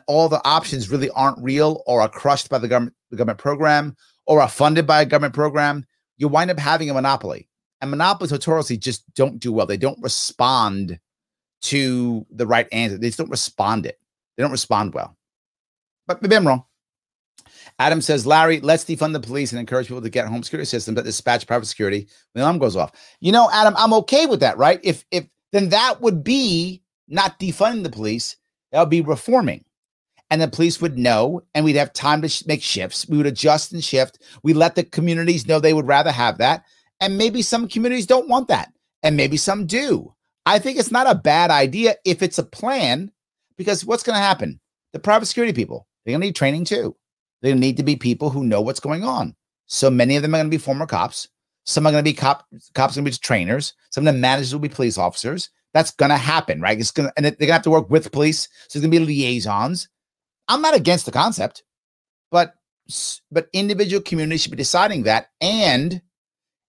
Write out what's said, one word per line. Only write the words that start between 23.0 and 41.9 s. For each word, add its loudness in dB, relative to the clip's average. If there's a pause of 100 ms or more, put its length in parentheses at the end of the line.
You 0
know, 6
Adam, 4
I'm 4
okay 4
with 0
that, 2
right? 4
If, -2
if, -4 (260)
then 2
that 2
would 0
be -2 (240)
not -2
defunding -2
the -6
police. -6 (360)
That 2
would 4
be 4
reforming. 0 (640)
And 0
the 2
police 0
would -4
know, 2 (120)
and 0
we'd 2
have 0
time 0
to -4
sh-, -8
make -2
shifts. -6
We 0
would 2
adjust 0
and -8
shift. -2 (220)
We 4
let 4
the 0
communities -2
know 2
they 4
would 0
rather 2
have 0
that. 0 (380)
And -2
maybe 0
some -2
communities -2
don't 4
want 0
that. -2 (320)
And 2
maybe 0
some -2
do. -2 (320)
I 4
think -4
it's -2
not 4
a 4
bad 4
idea 2 (100)